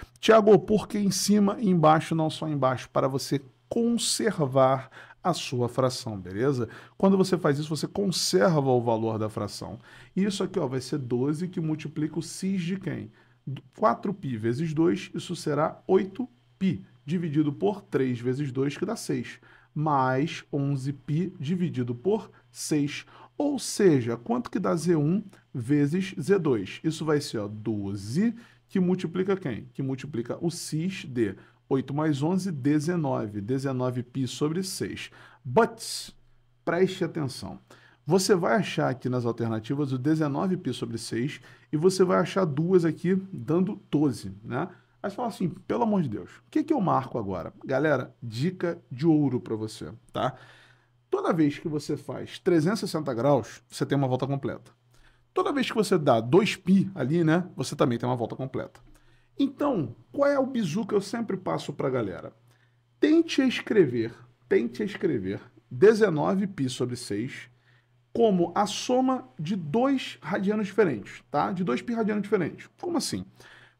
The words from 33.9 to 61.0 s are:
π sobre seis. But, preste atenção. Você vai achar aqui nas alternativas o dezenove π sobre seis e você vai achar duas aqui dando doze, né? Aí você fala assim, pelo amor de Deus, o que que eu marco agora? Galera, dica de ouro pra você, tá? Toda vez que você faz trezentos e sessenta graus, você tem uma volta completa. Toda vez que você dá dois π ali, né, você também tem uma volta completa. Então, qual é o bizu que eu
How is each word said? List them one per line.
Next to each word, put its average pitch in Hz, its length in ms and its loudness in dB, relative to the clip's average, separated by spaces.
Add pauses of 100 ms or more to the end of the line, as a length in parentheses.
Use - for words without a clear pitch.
π 131 240 -4
sobre 156 360 -2
seis. 101 480 -8 (320)
But, 226 380 2 (840)
preste 185 400 2
atenção. 151 560 -6 (460)
Você 190 300 4
vai 185 220 2
achar 151 340 0
aqui 127 180 -4
nas 123 160 -2
alternativas 117 640 -2
o 131 60 -2
dezenove 156 600 0
π 131 160 -6
sobre 113 240 -6
seis 120 420 -4 (320)
e 156 60 0
você 185 260 4
vai 185 140 4
achar 190 260 0
duas 165 400 4
aqui 165 300 0 (180)
dando 175 480 -2 (100)
doze, 131 440 0 (100)
né? 123 240 -6 (340)
Aí 196 60 -4
você 196 80 -10
fala 247 120 -4
assim, 185 200 -4
pelo 220 360 -4
amor 208 180 2
de 131 80 -2
Deus, 90 200 -8
o - 200 -20
que 311 120 2
que 330 120 2
eu 269 60 0
marco 135 360 0
agora? 95 380 -6 (100)
Galera, 131 580 0
dica 170 560 -4 (120)
de 135 160 -2
ouro 147 340 4
pra 113 160 -6
você, 107 340 -8 (220)
tá? 123 220 -2 (720)
Toda 381 240 0
vez 151 260 2
que - 100 -6
você 147 280 -4
faz 123 420 -10
trezentos 175 420 4
e 202 60 -4
sessenta 151 280 -4
graus, 123 520 2
você - 200 -4
tem 143 100 0
uma 139 120 2
volta 131 180 0
completa. 135 440 -6 (600)
Toda 370 220 0
vez 269 160 0
que - 40 -6
você 202 220 2
dá 139 240 4
dois 160 340 4
π 185 400 4
ali, 156 300 2
né, 165 220 4 (100)
você 139 180 -6
também 135 240 2
tem 123 80 -6
uma 123 100 0
volta 113 200 -4
completa. - 420 -8 (600)
Então, 277 580 -2 (160)
qual 285 180 2
é 285 80 2
o 269 60 2
bizu 226 400 -2
que - 100 -2
eu 202 60 2